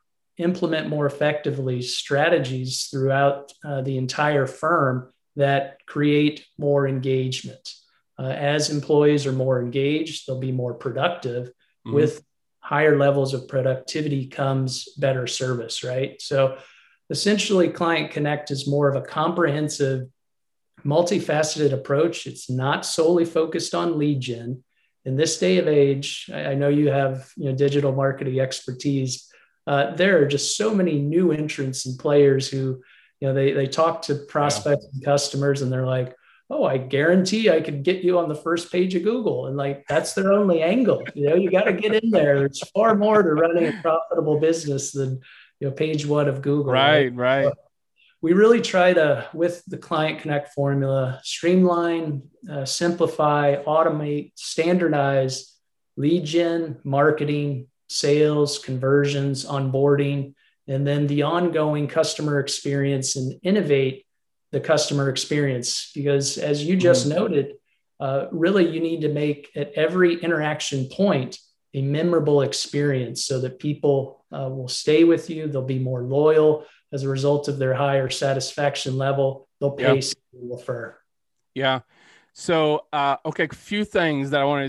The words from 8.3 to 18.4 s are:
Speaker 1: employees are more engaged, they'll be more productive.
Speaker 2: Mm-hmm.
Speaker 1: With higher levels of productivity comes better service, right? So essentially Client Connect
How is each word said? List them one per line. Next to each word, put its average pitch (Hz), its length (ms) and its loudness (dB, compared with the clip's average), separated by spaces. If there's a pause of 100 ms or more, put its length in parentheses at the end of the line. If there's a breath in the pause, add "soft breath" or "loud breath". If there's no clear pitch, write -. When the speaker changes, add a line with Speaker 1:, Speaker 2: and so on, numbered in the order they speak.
Speaker 1:
employees 147 580 2
are 131 40 -2
more 131 300 0
engaged, 139 640 -4
they'll 127 140 -8
be 131 120 -4
more 123 220 -4
productive. 123 720 -6
Speaker 2:
Mm-hmm. - 460 -16
Speaker 1:
With 151 300 2 (360)
higher 151 380 2
levels 139 360 2
of 127 140 -6
productivity 135 800 -4
comes 135 600 -4 (100)
better 131 300 0
service, 123 560 -6
right? 131 380 -6
So 135 360 0 (540 loud breath)
essentially 196 580 2
Client 165 400 -2
Connect 147 400 -4